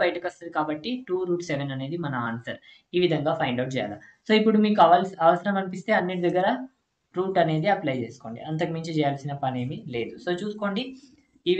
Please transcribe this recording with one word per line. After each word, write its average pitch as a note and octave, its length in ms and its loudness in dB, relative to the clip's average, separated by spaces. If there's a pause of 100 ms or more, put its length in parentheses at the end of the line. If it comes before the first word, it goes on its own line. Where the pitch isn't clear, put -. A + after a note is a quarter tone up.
బయటకు F3 260 0
వస్తది E3+ 280 -10
కాబట్టి D#3 340 -4 (180)
టూ F3+ 80 0 (140)
రూట్ F3 200 0
సెవెన్ C#3 260 -2
అనేది C#3 300 -6
మన C#3 100 -4 (120)
ఆన్సర్. A#2 300 -6 (360)
ఈ F3 100 2
విధంగా D#3 280 2 (100)
find B2+ 200 0
అవుట్ C3 140 -4
చేయాలి. G#2 220 -4 (300)
So, - 120 0
ఇప్పుడు G#3+ 260 6
మీకు G#3 160 4
కావాల్సి, F3 320 6 (120)
అవసరం F3 360 4
అనిపిస్తే F#3 380 -4
అన్నిటి F3+ 280 -2
దగ్గర F3+ 200 2 (680)
రూట్ F#3 280 0
అనేది D#3+ 320 2
apply C3+ 280 -2
చేసుకోండి, A2+ 360 -12 (100)
అంతకు D#3+ 260 -2
మించి E3 220 -6
చేయాల్సిన C#3+ 360 -2 (100)
పని B2+ 200 -2
ఏమీ D3+ 160 -6 (160)
లేదు. A2 180 -4 (120)
So, F3 60 -2 (120)
చూసుకోండి, G#3 400 -4 (640)
ఈ F3+ 140 4